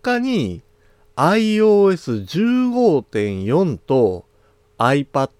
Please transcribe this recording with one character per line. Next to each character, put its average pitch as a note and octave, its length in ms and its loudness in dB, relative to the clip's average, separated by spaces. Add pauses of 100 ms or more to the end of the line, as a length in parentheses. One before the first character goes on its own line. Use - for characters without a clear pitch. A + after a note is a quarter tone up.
日 B3 200 -2
に E3+ 420 -4 (540)
ア E3+ 200 2
イ G#3+ 240 0
オ G3+ 300 4
ー F#3 40 0
エ - 20 -2
ス A2+ 260 -6
十 A#3+ 460 -2
五 A#3 340 2
点 G2+ 420 -4
四 C#3+ 340 0
と G#2+ 480 0 (500)
ア B2 180 2
イ C#3+ 100 -2
パ C3+ 200 -4
ッ C3 160 -8